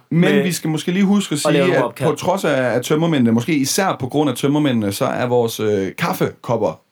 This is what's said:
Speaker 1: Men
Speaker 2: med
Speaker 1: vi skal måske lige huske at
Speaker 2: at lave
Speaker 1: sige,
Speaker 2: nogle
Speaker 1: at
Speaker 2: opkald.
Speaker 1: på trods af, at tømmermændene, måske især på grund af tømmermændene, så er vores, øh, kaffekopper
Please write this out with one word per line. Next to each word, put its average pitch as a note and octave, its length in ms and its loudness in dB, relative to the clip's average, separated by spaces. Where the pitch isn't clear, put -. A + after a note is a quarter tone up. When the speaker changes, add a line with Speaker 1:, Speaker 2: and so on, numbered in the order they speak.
Speaker 1:
Men E3 100 2
Speaker 2:
med F#3+ 220 4
Speaker 1:
vi E3+ 100 -2
skal - 180 -4
måske D#3 220 -2
lige G3 120 2
huske G3 300 2
at C#3+ 120 -4
Speaker 2:
at - 60 2
lave E3+ 120 2
Speaker 1:
sige, - 80 2
Speaker 2:
nogle D#3+ 60 2
Speaker 1:
at B2+ 60 2
Speaker 2:
opkald. C3 260 -2
Speaker 1:
på D3+ 60 -2
trods F#3+ 280 -2
af, C#3 180 0
at A#2+ 220 0
tømmermændene, D3+ 480 2
måske A#2+ 220 0
især D3+ 460 0
på B2+ 80 -4
grund D3 220 0
af A#2 60 -6
tømmermændene, C3+ 560 0
så C3 120 -4
er B2 220 -2
vores, A#2+ 340 0
øh, G2+ 280 0
kaffekopper A#2+ 800 -2